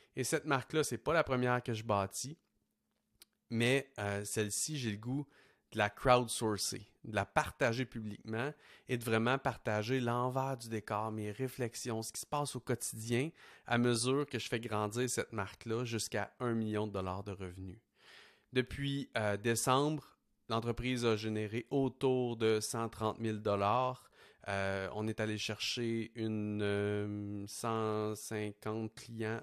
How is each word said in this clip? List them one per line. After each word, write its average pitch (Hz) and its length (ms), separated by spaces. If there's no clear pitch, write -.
Et 131 60
cette 156 220
marque-là, 147 400
c'est 117 120
pas - 140
la 165 140
première 123 360
que 120 120
je 110 100
bâtis, 107 540
mais, 123 500
euh, 101 240
celle-ci, 107 540
j'ai 120 140
le 101 60
goût 131 300
de 110 40
la 104 120
crowdsourcer, 113 1000
de 104 100
la 101 120
partager 131 580
publiquement 113 720
et 117 100
de 117 60
vraiment 113 340
partager 117 600
l'envers 127 560
du 117 140
décor, 110 420
mes 107 200
réflexions, 120 720
ce - 120
qui - 80
se - 40
passe 147 300
au 120 60
quotidien 117 680
à 120 100
mesure 123 480
que 120 140
je - 80
fais 139 140
grandir 107 480
cette - 240
marque-là 113 500
jusqu'à 113 560
un 120 140
million 107 340
de 98 60
dollars 95 320
de 101 80
revenus. 92 460
Depuis, 139 640
euh, 107 180
décembre, 131 840
l'entreprise 117 580
a 113 120
généré 107 540
autour 127 640
de 110 240
cent 113 260
trente 110 320
mille 110 220
dollars. 107 680
Euh, 98 460
on 107 140
est 110 120
allé 107 200
chercher 113 760
une, 107 480
euh, 104 880
cent 107 640
cinquante 107 800
clients 113 500